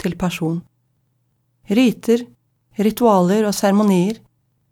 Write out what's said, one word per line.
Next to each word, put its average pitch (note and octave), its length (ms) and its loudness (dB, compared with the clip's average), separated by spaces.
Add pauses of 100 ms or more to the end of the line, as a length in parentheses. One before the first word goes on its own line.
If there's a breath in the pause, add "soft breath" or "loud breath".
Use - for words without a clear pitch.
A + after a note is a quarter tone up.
til F3 160 -4
person. E3+ 380 -4 (1120)
Riter, A#3 540 0 (500)
ritualer G#3+ 720 2
og G3+ 80 -2
seremonier G3 640 0 (540)